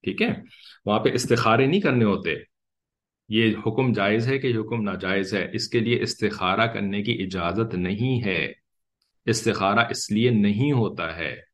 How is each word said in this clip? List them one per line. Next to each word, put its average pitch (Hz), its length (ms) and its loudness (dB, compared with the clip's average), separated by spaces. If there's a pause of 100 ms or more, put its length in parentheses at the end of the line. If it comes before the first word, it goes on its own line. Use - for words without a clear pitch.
ठीक - 180 -4
है, - 220 -2 (440)
वहां 107 120 4
पे 120 100 2
इस्तिखारे 120 580 2
नहीं 185 140 2
करने 123 240 2
होते, 87 320 0 (920)
ये 110 200 4 (160)
हुक्म 117 280 2
जायज 104 340 2
है 135 120 0
कि 135 80 -2
ये 117 60 2
हुक्म 110 280 -2
नाजायज 95 540 -2
है, 90 200 -2
इसके - 240 -2
लिए 117 180 2
इस्तिखारा 101 680 0
करने 101 360 -4
की 117 80 -2 (120)
इजाजत 92 520 -2
नहीं 104 460 -2
है। 92 320 -2 (760)
इस्तिखारा 107 640 2
इसलिए 113 400 0
नहीं 107 420 2
होता 90 420 -2
है 78 160 -6 (220)